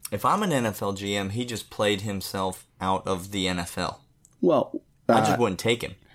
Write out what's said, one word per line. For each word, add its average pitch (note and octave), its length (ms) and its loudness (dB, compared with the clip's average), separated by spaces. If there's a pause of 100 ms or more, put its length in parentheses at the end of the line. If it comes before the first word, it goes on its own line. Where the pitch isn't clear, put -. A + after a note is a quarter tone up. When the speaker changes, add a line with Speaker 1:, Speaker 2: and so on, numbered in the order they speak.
(120)
Speaker 1:
If G#2 140 -2
I'm F3 160 2
an G3 100 0
N B2+ 140 2
F G#2 160 -2
L G2+ 120 -2
G G2+ 220 -4
M, G2 140 -2
he A#2+ 160 -4
just A#2+ 240 -8
played G#2 320 0
himself G2 640 -4 (160)
out F#2 260 0
of F#2+ 240 -4
the F#2+ 160 0
N F#2 120 0
F E2+ 180 -8
L. - 240 -4 (400)
Speaker 2:
Well, D#3 400 2 (260)
Speaker 1:
I A2+ 120 6
just G#2+ 140 4
Speaker 2:
uh, - 60 2
Speaker 1:
wouldn't G2+ 200 2
take A2+ 240 0
him. - 120 -8 (200)